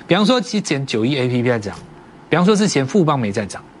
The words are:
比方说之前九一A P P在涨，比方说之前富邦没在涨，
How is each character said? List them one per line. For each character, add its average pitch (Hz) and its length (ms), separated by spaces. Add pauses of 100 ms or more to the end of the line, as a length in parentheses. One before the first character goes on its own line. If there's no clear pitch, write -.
比 - 80
方 202 100
说 247 160
之 208 220
前 139 240
九 113 180
一 135 140
A 127 100
P 123 140
P 120 80
在 120 80
涨， 104 180 (540)
比 - 60
方 175 100
说 214 100
之 202 120
前 139 180
富 180 180
邦 147 160
没 107 120
在 104 160
涨， - 160 (160)